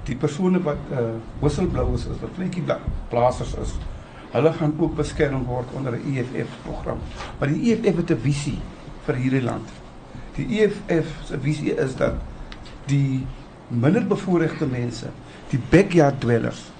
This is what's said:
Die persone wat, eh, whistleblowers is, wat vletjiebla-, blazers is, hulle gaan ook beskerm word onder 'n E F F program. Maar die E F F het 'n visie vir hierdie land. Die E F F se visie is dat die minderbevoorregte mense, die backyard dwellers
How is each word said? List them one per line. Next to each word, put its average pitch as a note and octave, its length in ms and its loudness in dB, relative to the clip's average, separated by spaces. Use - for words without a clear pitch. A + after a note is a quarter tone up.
Die B2+ 120 -2
persone F3+ 460 2
wat, D3 160 0
eh, C#3+ 60 -2
whistleblowers B2+ 640 0
is, G#2+ 160 -6
wat A#2 140 -8
vletjiebla-, D3+ 440 -2
blazers A#2+ 460 2
is, - 180 -4
hulle D#3 220 4
gaan D3+ 260 2
ook D#3 160 2
beskerm C#3 480 0
word B2 300 -4
onder C#3 200 -4
'n C3+ 220 -4
E B2 80 -2
F A#2+ 100 -4
F - 160 -4
program. - 340 -6
Maar C3+ 80 2
die G#3 240 4
E A3 40 6
F G#3 180 2
F D#3+ 40 2
het E3 140 0
'n C3 100 2
visie C3+ 380 0
vir C#3 100 0
hierdie C3 280 2
land. G#2+ 260 -4
Die G3+ 260 2
E G#3+ 60 8
F G3 80 2
F E3 200 2
se - 140 -6
visie D3 360 0
is C3+ 200 0
dat B2+ 180 2
die C3+ 400 2
minderbevoorregte E3 1000 2
mense, A#2+ 400 -2
die C3+ 100 2
backyard E3 520 6
dwellers A#2 400 2